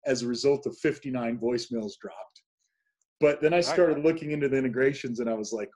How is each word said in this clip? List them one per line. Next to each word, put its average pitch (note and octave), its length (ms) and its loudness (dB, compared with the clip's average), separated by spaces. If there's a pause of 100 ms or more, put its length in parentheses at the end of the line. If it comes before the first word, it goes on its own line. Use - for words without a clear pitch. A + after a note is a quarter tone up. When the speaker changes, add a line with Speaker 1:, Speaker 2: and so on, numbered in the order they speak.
Speaker 1:
as B2 160 0
a A#2+ 40 -2
result C#3 380 0
of A#2+ 140 -6
fifty-nine B2+ 600 -4
voicemails A#2 600 -4
dropped. F#2+ 400 -16 (800)
But D3 220 4
then D3+ 100 4
I F3 60 4
Speaker 2:
Nice. E3+ 120 2
Speaker 1:
started D#3+ 340 4
looking D#3+ 280 2
into D3 160 0
the C3+ 100 2
integrations, C3 640 0
and A#2 80 -2
I A2+ 60 0
was G#2+ 180 -6
like, G#2+ 240 -6